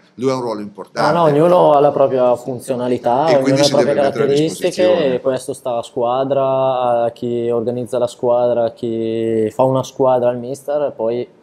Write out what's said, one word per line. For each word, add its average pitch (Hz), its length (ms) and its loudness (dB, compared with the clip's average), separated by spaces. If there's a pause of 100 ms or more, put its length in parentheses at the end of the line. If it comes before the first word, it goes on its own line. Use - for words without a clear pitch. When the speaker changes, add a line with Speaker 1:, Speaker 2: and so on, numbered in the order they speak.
(160)
Speaker 1:
lui 127 140 -2
ha 131 60 0
un 131 60 -6
ruolo 113 180 -6
importante. 101 460 -8
Speaker 2:
No, 151 60 2
no, 170 140 2
ognuno 160 480 4
ha 143 60 6
la 143 120 4
propria 131 440 2
funzionalità, 123 920 -2
Speaker 1:
E 160 100 4
Speaker 2:
ognuno 135 40 2
Speaker 1:
quindi 135 180 2
Speaker 2:
ha 143 40 4
le 143 60 4
Speaker 1:
si - 40 -
Speaker 2:
proprie 135 200 2
Speaker 1:
deve 139 140 0
mettere 139 160 -2
a 139 40 0
Speaker 2:
caratteristiche 151 420 0
Speaker 1:
disposizione. 180 460 0
Speaker 2:
e 120 60 -4
questo 131 320 -4
sta 123 240 -6
a 117 60 -4
squadra, 131 1200 0
a 117 80 -2
chi 120 380 -4
organizza 117 500 -2
la 120 80 0
squadra, 120 580 0
a 113 80 -4
chi 113 800 -2
fa 127 100 2
una 131 200 2
squadra 127 460 0
al 123 100 -2
mister 139 420 -6
e 139 100 -2
poi 117 360 -4 (160)